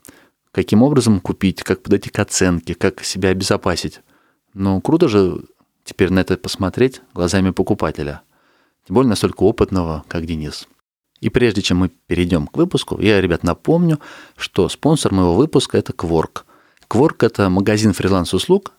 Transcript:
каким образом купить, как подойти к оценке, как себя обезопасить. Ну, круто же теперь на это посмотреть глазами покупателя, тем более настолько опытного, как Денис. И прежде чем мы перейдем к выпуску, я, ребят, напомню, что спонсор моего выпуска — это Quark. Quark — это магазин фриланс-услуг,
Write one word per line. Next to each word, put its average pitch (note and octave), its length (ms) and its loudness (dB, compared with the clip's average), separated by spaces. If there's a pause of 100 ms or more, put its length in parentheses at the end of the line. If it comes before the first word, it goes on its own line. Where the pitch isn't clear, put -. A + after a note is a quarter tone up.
(540)
каким G#2 280 2
образом A#2+ 380 4
купить, - 420 -4
как - 200 -4
подойти - 280 -2
к - 100 -4
оценке, F2+ 540 -2
как - 300 -4
себя F#2+ 260 -2
обезопасить. F#2+ 680 -4 (540)
Ну, F#2+ 260 -2
круто D#3+ 300 2
же G2 340 2 (400)
теперь - 280 0
на F#2 80 2
это F2+ 180 0
посмотреть G#2 640 -2 (120)
глазами F#2 360 0
покупателя, F2 720 -4 (680)
тем F#2 60 -8
более B2+ 160 4
настолько G2 340 -2
опытного, F2+ 640 0
как E2 180 -8
Денис. D#2 440 -10 (500)
И - 80 -6
прежде A2 340 0
чем F2+ 180 0
мы F2+ 100 0
перейдем E2+ 580 -2
к - 80 -20
выпуску, D#3 460 -2
я, G2+ 180 4
ребят, F2 240 0
напомню, D#3+ 560 0 (380)
что - 320 -2
спонсор C#3+ 420 0
моего F#2 240 2
выпуска — - 440 2
это - 120 -4
Quark. E2 520 -4 (440)
Quark — C#3+ 380 2
это G2+ 240 0
магазин G#2+ 420 2
фриланс-услуг, F#2+ 880 -2